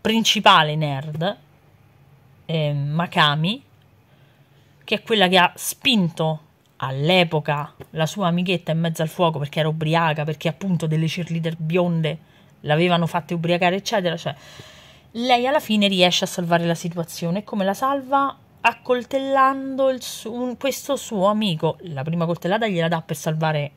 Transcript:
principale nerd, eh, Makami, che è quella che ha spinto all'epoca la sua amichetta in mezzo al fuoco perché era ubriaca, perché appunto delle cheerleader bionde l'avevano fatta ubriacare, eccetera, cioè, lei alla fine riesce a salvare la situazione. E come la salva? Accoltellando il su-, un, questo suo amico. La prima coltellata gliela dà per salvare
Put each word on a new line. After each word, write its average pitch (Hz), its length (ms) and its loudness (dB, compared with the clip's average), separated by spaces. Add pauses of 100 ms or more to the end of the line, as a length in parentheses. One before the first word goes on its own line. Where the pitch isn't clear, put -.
principale 202 720 4
nerd, 156 600 -4 (1080)
eh, 156 260 -2
Makami, 156 880 0 (1200)
che 220 120 -4
è - 60 -6
quella 208 260 2
che 180 100 4
ha 175 180 4
spinto 170 840 0 (360)
all'epoca 151 960 0 (180)
la 160 160 -2
sua 196 200 -2
amichetta 175 460 0
in 165 80 0
mezzo 165 220 -2
al 156 60 -2
fuoco 160 300 0
perché 143 220 -4
era 156 80 2
ubriaca, 156 560 0
perché 156 240 -4
appunto 170 380 -2
delle 156 200 0
cheerleader 165 500 -4
bionde 165 600 0 (420)
l'avevano 165 460 2
fatta 175 280 -4
ubriacare, 175 420 0
eccetera, 190 400 -2
cioè, 143 180 -8 (760)
lei 240 340 2
alla 294 140 2
fine 208 280 2
riesce 180 360 4
a 180 40 -4
salvare 170 380 0
la 170 80 2
situazione. 170 680 -6
E 208 40 -12
come 202 200 -4
la 196 100 0
salva? 269 640 0 (240)
Accoltellando 269 1300 0
il 254 120 -4
su-, - 300 -12
un, 247 240 -6
questo 269 400 -4
suo 196 300 -2
amico. 196 560 0
La 151 200 -8
prima 165 240 -2
coltellata 185 400 -2
gliela 170 220 0
dà 170 140 -2
per 160 140 -8
salvare 156 600 -2